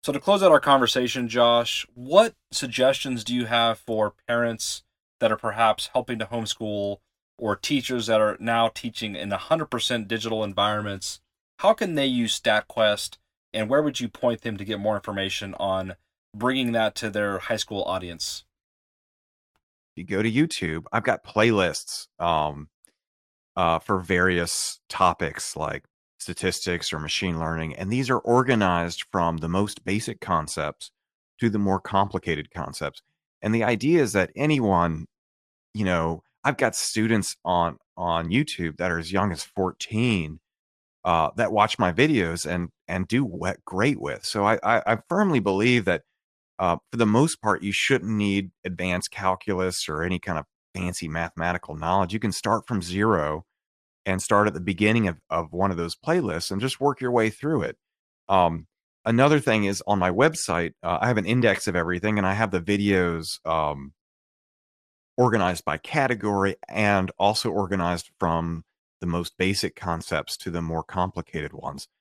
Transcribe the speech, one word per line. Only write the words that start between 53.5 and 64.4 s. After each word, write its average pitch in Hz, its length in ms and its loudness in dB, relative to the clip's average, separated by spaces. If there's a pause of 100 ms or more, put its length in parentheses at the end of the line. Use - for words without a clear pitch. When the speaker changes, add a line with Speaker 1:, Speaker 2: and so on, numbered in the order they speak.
Speaker 2:
and 95 160 -2
start 104 260 4
at 101 60 0
the - 60 -6
beginning 104 480 2
of, 82 100 -4 (120)
of 80 240 -4
one 95 180 2
of 85 60 -2
those 85 180 -4
playlists 120 560 -2
and 98 80 -4
just 127 220 -4
work 139 180 2
your 127 120 -2
way 113 180 2
through 139 320 -2
it. - 160 -6 (500)
Um, 85 400 2 (380)
another 135 340 6
thing 110 260 2
is 98 220 -2
on 101 120 2
my 90 100 2
website, 92 640 0 (100)
uh, 87 160 -2
I 110 80 2
have 120 100 2
an 98 80 -2
index 110 420 2
of 90 100 -2
everything, 90 400 0
and 98 100 2
I 95 60 2
have 107 180 0
the 90 100 0
videos, 90 840 0
um, 76 480 -4 (1300)